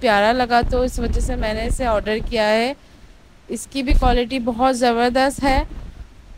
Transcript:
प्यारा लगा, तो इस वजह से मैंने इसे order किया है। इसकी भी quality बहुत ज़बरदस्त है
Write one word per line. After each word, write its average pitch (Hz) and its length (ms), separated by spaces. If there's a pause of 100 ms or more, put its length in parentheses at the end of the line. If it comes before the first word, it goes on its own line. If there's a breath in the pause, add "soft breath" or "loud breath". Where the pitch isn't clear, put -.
प्यारा 208 320
लगा, 240 300
तो 247 220
इस 247 140
वजह 233 220
से 247 160
मैंने 220 300
इसे 254 200
order 214 340
किया 220 260
है। 226 280 (720 soft breath)
इसकी 262 340
भी 285 120
quality 247 460
बहुत 247 360
ज़बरदस्त 247 680
है 277 240 (720)